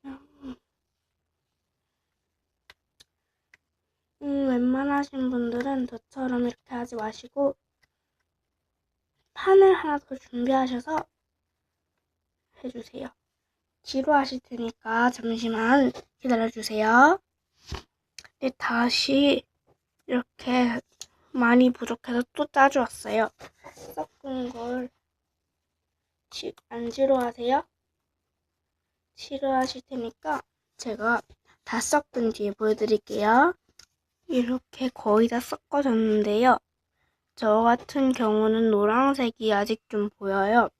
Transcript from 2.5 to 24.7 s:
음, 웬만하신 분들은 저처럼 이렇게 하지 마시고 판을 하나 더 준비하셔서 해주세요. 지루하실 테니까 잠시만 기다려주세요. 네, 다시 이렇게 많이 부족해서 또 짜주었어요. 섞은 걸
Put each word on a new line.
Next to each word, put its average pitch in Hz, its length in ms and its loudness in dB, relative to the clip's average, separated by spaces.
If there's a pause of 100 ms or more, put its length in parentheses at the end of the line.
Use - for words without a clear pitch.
음, 277 260 -2
웬만하신 262 840 -2
분들은 247 560 -4
저처럼 247 560 -6
이렇게 240 320 -6
하지 240 220 -10
마시고 247 600 -4 (1800)
판을 381 400 6
하나 294 240 -4
더 - 180 -12
준비하셔서 254 920 -2 (1600)
해주세요. 254 440 -14 (760)
지루하실 269 580 0
테니까 233 680 -2
잠시만 233 840 2 (280)
기다려주세요. 226 1000 2 (1200)
네, 262 180 -2
다시 269 880 2 (600)
이렇게 247 760 -2 (500)
많이 247 400 4
부족해서 240 520 -6 (100)
또 294 140 -4
짜주었어요. 247 840 0 (640)
섞은 262 560 -10
걸 247 380 -8 (1400)